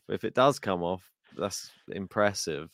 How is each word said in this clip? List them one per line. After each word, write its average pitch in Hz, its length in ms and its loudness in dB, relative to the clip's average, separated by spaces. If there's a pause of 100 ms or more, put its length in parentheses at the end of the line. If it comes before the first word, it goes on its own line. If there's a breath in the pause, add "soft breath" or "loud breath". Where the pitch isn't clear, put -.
If 98 140 -4
it 110 120 -4
does 135 260 4
come 92 240 0
off, 92 180 -2 (340)
that's - 320 -6 (200)
impressive, 95 840 -2